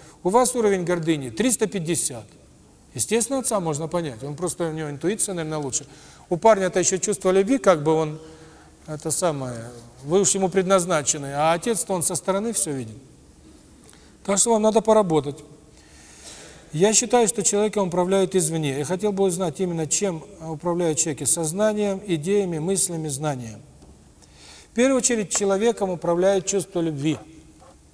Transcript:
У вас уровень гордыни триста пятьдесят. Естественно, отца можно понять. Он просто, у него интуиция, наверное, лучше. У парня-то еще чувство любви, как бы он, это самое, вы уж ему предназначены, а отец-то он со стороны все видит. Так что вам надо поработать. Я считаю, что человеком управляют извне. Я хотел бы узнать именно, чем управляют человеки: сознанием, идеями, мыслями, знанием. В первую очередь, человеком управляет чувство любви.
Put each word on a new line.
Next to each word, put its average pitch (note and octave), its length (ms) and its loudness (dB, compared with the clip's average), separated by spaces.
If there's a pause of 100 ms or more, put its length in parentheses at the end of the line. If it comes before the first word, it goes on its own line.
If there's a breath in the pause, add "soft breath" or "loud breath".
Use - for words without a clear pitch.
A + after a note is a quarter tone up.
(220 loud breath)
У F3+ 60 0
вас A#3+ 260 4
уровень G3+ 300 2
гордыни D#3+ 460 0
триста A3 360 0
пятьдесят. D#3 600 -4 (680)
Естественно, A3+ 460 0
отца A3+ 180 -2
можно D#3+ 300 -2
понять. C#3+ 340 -4
Он C#3+ 140 -8
просто, E3+ 320 -4
у D#3 40 -4
него D#3 180 -6
интуиция, F#3 440 -4
наверное, D#3 240 -6
лучше. C#3+ 280 -6 (420 loud breath)
У F3 80 -2
парня-то F#3+ 420 4
еще F3+ 200 0
чувство F#3 340 0
любви, G3+ 260 4
как E3+ 240 4
бы D#3 120 2
он, D#3 260 -2 (640 loud breath)
это D#3 240 -8
самое, B2+ 600 -4 (340)
вы E3 160 4
уж F#3 140 4
ему F#3+ 160 0
предназначены, E3+ 840 0
а D#3 200 2
отец-то A3 400 -2
он C4 80 0
со F#3 120 0
стороны G3+ 380 -2
все E3 200 -2
видит. A#2 240 -8 (1300 loud breath)
Так G3 120 2
что A#3 120 2
вам A3 100 4
надо G#3+ 220 4
поработать. D#3+ 560 2 (1300 loud breath)
Я F#3+ 200 4
считаю, A#3 340 4
что G3 160 -2
человеком G3+ 460 0
управляют F3+ 460 2
извне. D#3 440 0
Я D3 60 -2
хотел F#3 280 -2
бы G3 120 2
узнать F3+ 360 -2
именно, E3+ 260 -2
чем E3 360 -2 (240)
управляют E3 520 0
человеки: D3 260 -4
сознанием, G3 800 0
идеями, F3+ 520 0
мыслями, E3 500 -2
знанием. C3 540 -6 (1080 loud breath)
В - 20 -20
первую C4 240 4
очередь, A3 320 0
человеком G3+ 580 2
управляет F3+ 560 2
чувство F3+ 360 -2
любви. D#3 360 0 (760)